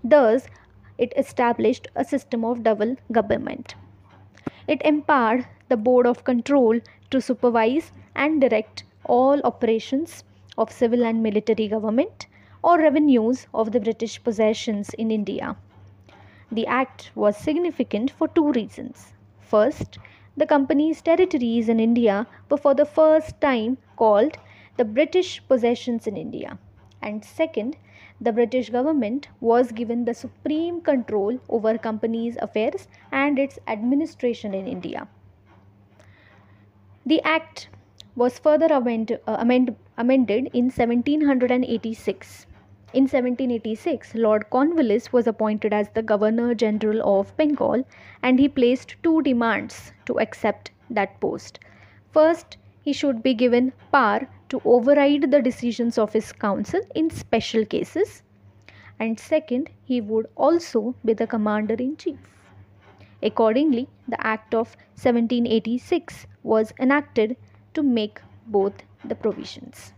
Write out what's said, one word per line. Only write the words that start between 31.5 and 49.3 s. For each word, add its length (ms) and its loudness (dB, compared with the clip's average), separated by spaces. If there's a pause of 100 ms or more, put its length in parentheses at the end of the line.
company's 600 -6
affairs 500 -4 (240)
and 260 0
its 300 -4
administration 840 -4
in 140 -8
India. 400 -10 (2000)
The 180 2
act 460 -4 (460)
was 240 0
further 280 4
amend-, 600 0
uh, 120 -2
amend-, 360 2 (220)
amended 560 2
in 180 2
seventeen 500 0
hundred 300 2
and 140 2
eighty-six. 800 -6 (480)
In 160 4
seventeen 420 -2
eighty-six, 640 -6
Lord 340 2
Cornwallis 600 2
was 160 2
appointed 460 -2
as 160 0
the 120 -4
Governor 540 0
General 640 0
of 160 -6
Bengal, 500 0 (380)
and 160 4
he 80 6
placed 560 0
two 180 2
demands 680 -2 (140)